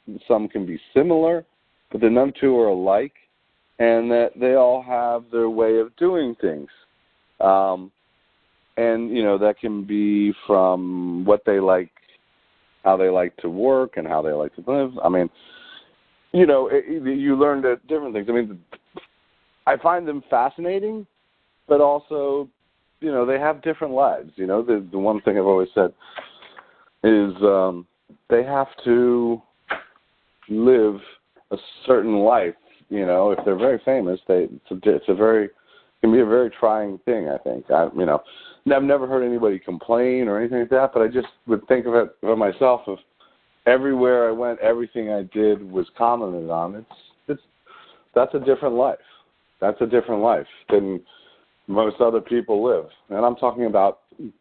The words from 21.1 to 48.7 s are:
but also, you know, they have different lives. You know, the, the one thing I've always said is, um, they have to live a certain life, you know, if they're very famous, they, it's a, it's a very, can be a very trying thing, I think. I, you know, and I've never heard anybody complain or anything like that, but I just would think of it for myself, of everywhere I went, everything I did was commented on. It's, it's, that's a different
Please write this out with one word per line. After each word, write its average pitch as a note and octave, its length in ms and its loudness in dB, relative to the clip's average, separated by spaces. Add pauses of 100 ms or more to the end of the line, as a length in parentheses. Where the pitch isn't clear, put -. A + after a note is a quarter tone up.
but D3 140 4
also, C#3+ 680 -2 (500)
you D#3 120 -4
know, B2 160 0
they C3+ 120 0
have D3+ 220 -2
different D#3 320 -6
lives. G2 420 -2
You F#2+ 120 -8
know, G#2 160 0
the, A2 280 -2
the G2 60 -6
one G#2 240 -2
thing G#2 160 0
I've F#2+ 80 0
always F#2 300 2
said F#2 180 2 (1080)
is, G#2 300 2 (100)
um, F#2 420 0 (440)
they A#2+ 140 2
have C3+ 240 -2 (160)
to A#2+ 580 0 (1080)
live A2 500 2 (520)
a G2+ 60 -8 (280)
certain A2+ 340 2
life, G2+ 340 2 (360)
you G2+ 160 -4
know, F#2 260 2
if F#2 140 -4
they're G2 120 0
very A#2+ 280 0
famous, G2+ 420 -2
they, F2+ 200 2 (220)
it's - 20 -8
a, F#2 180 -4
it's D2 180 0
a F#2+ 80 0
very, G#2+ 340 2 (520)
can A2+ 100 2
be A#2+ 80 6
a A#2+ 60 4
very A#2 240 2
trying G#2+ 560 -2
thing, G#2+ 240 -4
I C#2 80 -4
think. B1+ 320 -8
I, D#2 260 2
you F2+ 100 -2
know, D2+ 160 0 (440)
and C#3+ 80 2
I've C#3 100 2
never C#3 240 0
heard B2+ 180 -2
anybody A2+ 340 0
complain A#2+ 680 -2
or G#2 120 -2
anything A#2+ 200 -4
like A#2 100 -4
that, C3 240 2
but A2+ 80 2
I A2 60 2
just B2 200 -4 (200)
would A2 200 -2
think B2+ 180 2
of A#2 100 0
it A#2 260 0
for A2 140 0
myself, A#2 520 0
of G2 100 -8 (680)
everywhere B2+ 640 2
I A2+ 40 0
went, A#2+ 280 -4
everything A2+ 520 -2
I G2+ 120 -4 (100)
did G#2 360 0
was F#2 160 -4 (120)
commented G#2 520 -2
on. E2+ 260 -4
It's, A2+ 120 -18 (400)
it's, C#3+ 140 -8 (720)
that's B2+ 180 2
a A2 60 -2
different B2+ 360 0